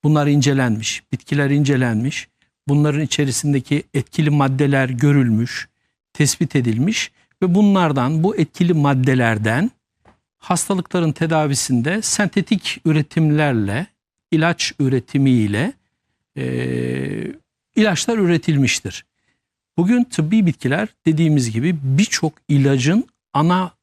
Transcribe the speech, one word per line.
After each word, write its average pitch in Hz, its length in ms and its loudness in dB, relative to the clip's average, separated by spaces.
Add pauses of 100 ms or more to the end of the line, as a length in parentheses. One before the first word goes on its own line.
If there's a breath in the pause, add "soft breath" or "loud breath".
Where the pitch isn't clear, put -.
Bunlar 151 220 4
incelenmiş, 135 760 0 (100)
bitkiler 143 380 -2
incelenmiş, 131 800 0 (400)
bunların 147 320 2
içerisindeki 143 840 -2 (120)
etkili 147 360 -2
maddeler 139 580 2
görülmüş, 123 800 0 (440)
tespit 151 440 -2
edilmiş 127 560 -2 (300)
ve 180 120 0
bunlardan, 160 680 2
bu 208 140 0
etkili 170 380 0
maddelerden 127 960 0 (680)
hastalıkların 175 760 -2
tedavisinde 151 920 -2
sentetik - 840 -2
üretimlerle, 147 1000 0 (440)
ilaç 165 480 0
üretimiyle, 131 920 0 (640)
e, 65 80 -8 (1300)
ilaçlar 214 420 0
üretilmiştir. 156 880 0 (720)
Bugün 240 280 2
tıbbi 185 420 0
bitkiler 160 420 -2 (180)
dediğimiz 151 440 2
gibi 143 320 -2
birçok 147 500 0 (160)
ilacın 139 560 2 (280)
ana 175 380 0 (120)